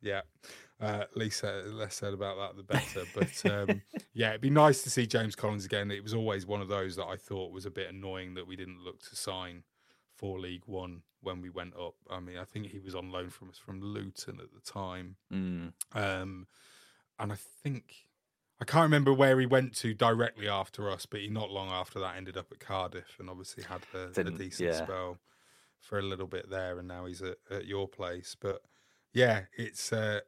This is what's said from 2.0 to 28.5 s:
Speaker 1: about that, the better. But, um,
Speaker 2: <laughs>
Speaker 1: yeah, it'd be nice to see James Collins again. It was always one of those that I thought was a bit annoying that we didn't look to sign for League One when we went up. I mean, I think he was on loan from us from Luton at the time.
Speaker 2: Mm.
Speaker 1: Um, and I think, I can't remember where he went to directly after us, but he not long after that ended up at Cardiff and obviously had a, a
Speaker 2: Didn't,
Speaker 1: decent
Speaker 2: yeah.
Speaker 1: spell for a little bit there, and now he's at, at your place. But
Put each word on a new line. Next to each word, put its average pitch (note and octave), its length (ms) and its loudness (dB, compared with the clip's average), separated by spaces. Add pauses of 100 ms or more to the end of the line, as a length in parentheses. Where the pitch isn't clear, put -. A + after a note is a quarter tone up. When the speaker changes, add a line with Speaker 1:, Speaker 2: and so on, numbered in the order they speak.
Speaker 1:
about G2 220 -4
that, F#2+ 200 -6
the G2 80 -16
better. G#2 400 -2 (100)
But, - 380 2 (180)
um, G2 100 0 (180)
Speaker 2:
<laughs> - 140 -16
Speaker 1:
yeah, A2+ 180 2
it'd A2 100 -4
be C3+ 100 4
nice D3+ 320 10
to C3+ 80 -4
see B2 160 2
James A2 300 2
Collins G#2 280 -2
again. G2+ 280 -2
It G2+ 100 -6
was G#2+ 120 -4
always G#2 320 0
one G2+ 140 -2
of G2 80 -6
those F#2+ 280 -2
that F#2 100 -4
I F2+ 100 -6
thought F#2 360 -6
was F#2 120 -10
a G2+ 60 -8
bit F#2 180 -6
annoying F#2 460 -8
that F2+ 140 -10
we F#2 80 -10
didn't F2+ 280 -12
look F2+ 240 -14
to - 60 -18
sign F2+ 480 -8 (540)
for F#2+ 240 -6
League F2+ 260 -8
One F2+ 360 -8 (200)
when F2+ 200 -6
we F2+ 80 -10
went F2 260 -10
up. E2+ 180 -10 (160)
I F#2 80 -8
mean, F2+ 200 -12
I F#2 60 -10
think G#2+ 220 -10
he F#2+ 140 -14
was F#2+ 160 -10
on F#2 160 -8
loan F2+ 180 -6
from F#2 200 -18
us - 80 -20
from F#2+ 220 -12
Luton G2+ 600 -8
at - 120 -16
the - 80 -20 (120)
time. F#2 420 -8 (180)
Speaker 2:
Mm. F2+ 400 -4 (220)
Speaker 1:
Um, F#2+ 540 -2 (720)
and G#2 120 -2
I G#2 40 -6 (260)
think, C#3 320 -6 (680)
I A#2 40 -6
can't D#3+ 180 10
remember C#3+ 300 10
where C3+ 260 10
he B2+ 60 6
went C3 300 6
to A2+ 180 0
directly A2+ 540 4
after G2 420 -2
us, F#2 160 -4
but G#2+ 140 -6
he G2+ 80 -6
not G#2+ 220 -2
long G2 180 -4
after F#2 320 -4
that F#2 180 -4
ended F#2 180 -8
up F#2 160 -8
at - 80 -18
Cardiff F2+ 580 -4
and F#2 120 -10
obviously F#2 340 -12
had F2+ 160 -8 (140)
a, F#2 140 -6
a F2+ 40 -14
Speaker 2:
Didn't, F2 240 0
Speaker 1:
decent F2+ 340 -2
Speaker 2:
yeah. D#2+ 120 2
Speaker 1:
spell F2+ 340 -4 (640)
for - 200 -6
a G2 40 0
little F#2+ 240 -4
bit F#2 240 -8
there, F#2 280 -4
and F2+ 100 -10
now F2+ 180 -10
he's F2+ 160 -10
at, F#2 140 -6 (140)
at G2 160 -6
your G2 220 -2
place. F2+ 500 -8
But F#2+ 220 -2 (540)